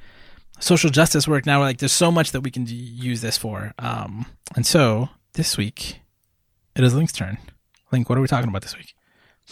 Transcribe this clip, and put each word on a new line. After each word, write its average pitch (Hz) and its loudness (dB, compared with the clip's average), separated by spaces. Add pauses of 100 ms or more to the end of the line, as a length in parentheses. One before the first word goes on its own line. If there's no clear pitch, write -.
(600)
social 170 4
justice 151 4
work. 147 0
Now, 143 4
like, 131 0
there's 139 0
so 170 4
much 165 2
that 131 -4
we 131 -6
can 123 -4
d-, 117 -8
use 120 -6
this 113 -2
for. 107 -6
Um, 113 -6 (320)
and 120 0
so 123 4 (280)
this - -2
week, - -6 (760)
it 127 2
is 123 6
Link's 156 0
turn. 95 -8 (520)
Link, 127 0
what 123 2
are - 2
we 131 2
talking 120 0
about 95 -4
this - -14
week? - -20 (580)